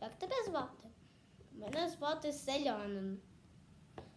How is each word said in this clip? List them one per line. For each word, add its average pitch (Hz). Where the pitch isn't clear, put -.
Як 220
тебе 453
звати? 269
Мене 262
звати 302
Селянин. 208